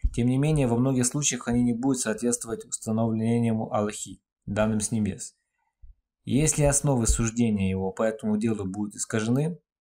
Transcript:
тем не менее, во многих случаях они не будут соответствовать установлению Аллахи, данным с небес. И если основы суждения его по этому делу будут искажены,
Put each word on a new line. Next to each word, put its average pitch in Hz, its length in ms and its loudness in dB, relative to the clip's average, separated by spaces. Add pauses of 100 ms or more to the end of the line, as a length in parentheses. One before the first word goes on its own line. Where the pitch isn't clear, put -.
(160)
тем 120 100 2
не 127 140 2
менее, 147 260 2
во 117 120 2
многих 127 280 2
случаях 135 420 -4
они 120 140 2
не 120 120 2
будут 123 260 0
соответствовать 113 640 -2
установлению 113 1040 0
Аллахи, 104 520 -4 (240)
данным 107 320 2
с 101 100 -4
небес. 107 460 -4 (880)
И 110 120 -2
если 151 280 2
основы 135 420 2
суждения 110 640 2
его 95 220 -2
по - 100 -4
этому 110 360 0
делу 107 280 0
будут 104 300 -6
искажены, 127 640 -2 (220)